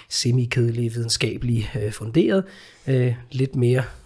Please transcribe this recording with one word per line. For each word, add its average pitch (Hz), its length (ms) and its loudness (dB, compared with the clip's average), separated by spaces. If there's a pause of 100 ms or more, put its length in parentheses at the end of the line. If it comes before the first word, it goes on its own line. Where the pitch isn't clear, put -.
semikedelig, 120 840 0
videnskabelig, 117 760 -2 (120)
øh, 104 100 -2
funderet. 170 520 2 (420)
Øh, 123 280 2 (160)
lidt 135 260 -2
mere 123 260 4 (220)